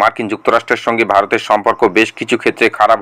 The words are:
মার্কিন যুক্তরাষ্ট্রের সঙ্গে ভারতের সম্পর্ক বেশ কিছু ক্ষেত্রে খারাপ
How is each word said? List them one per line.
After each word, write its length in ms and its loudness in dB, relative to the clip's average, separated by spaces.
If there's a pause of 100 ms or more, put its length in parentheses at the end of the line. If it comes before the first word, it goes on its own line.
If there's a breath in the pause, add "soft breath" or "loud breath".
মার্কিন 280 0
যুক্তরাষ্ট্রের 580 -2
সঙ্গে 260 0
ভারতের 360 0
সম্পর্ক 320 0 (160)
বেশ 120 2 (100)
কিছু 240 -4
ক্ষেত্রে 240 0 (120)
খারাপ 240 2